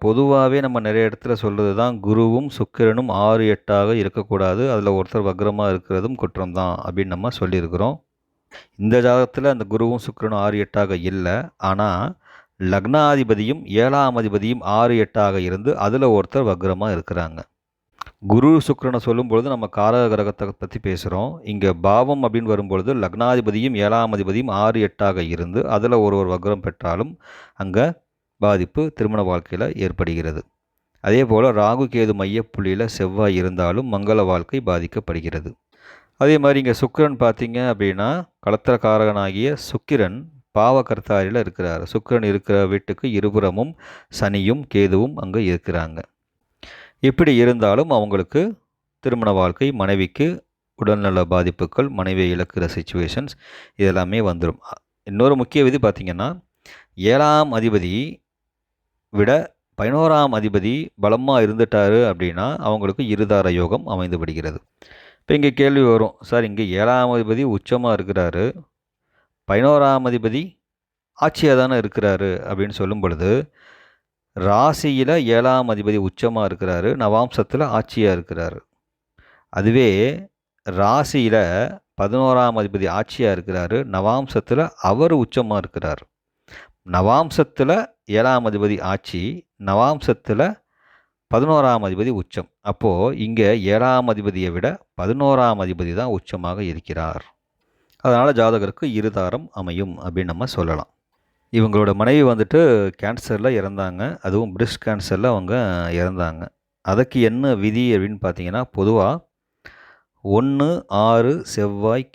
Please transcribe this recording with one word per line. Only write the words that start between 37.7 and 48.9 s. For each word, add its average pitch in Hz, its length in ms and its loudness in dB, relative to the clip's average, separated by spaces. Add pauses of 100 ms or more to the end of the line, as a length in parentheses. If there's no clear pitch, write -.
களத்திரக்காரகனாகிய 107 1080 0
சுக்கிரன் 120 720 -4 (340)
பாவகர்த்தாரியில 110 800 0
இருக்கிறார். 87 440 -4
சுக்கிரன் 113 400 -2
இருக்கிற 101 440 0
வீட்டுக்கு 101 460 -4
இருபுறமும் 104 640 0 (440)
சனியும் 101 440 0 (100)
கேதுவும் 101 420 2
அங்க 95 220 -6
இருக்கிறாங்க. 85 600 -4 (1000)
இப்படி 135 380 4
இருந்தாலும் 120 540 4
அவங்களுக்கு 110 680 0 (400)